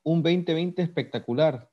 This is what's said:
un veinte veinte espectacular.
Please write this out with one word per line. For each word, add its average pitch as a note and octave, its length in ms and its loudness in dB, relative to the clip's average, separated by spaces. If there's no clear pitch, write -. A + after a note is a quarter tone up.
un E3 180 2
veinte E3+ 320 2
veinte F3 300 -2
espectacular. C3+ 880 -2